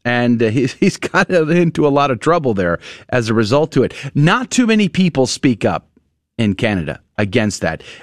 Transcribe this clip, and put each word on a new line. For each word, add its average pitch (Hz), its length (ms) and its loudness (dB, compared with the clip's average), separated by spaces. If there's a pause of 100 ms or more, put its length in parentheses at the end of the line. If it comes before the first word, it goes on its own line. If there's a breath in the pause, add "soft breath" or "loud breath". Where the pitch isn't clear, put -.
And, 120 380 0
uh, 113 60 2
he's, 120 260 -2
<laughs> - 60 -20
he's 190 180 0
gotten 170 540 0
into 170 340 2
a 143 40 2
lot 143 200 2
of 117 120 -4
trouble 147 340 0
there 85 240 0 (300 loud breath)
as 120 200 -2
a 113 60 0
result 123 380 2
to 127 100 4
it. 95 100 -2 (220 loud breath)
Not 185 340 2
too 254 160 2
many 214 240 2
people 160 380 0
speak - 360 -2
up 92 240 -2 (520)
in 104 160 0
Canada 90 440 -2 (200)
against 104 420 -2
that. 80 220 -4 (200 loud breath)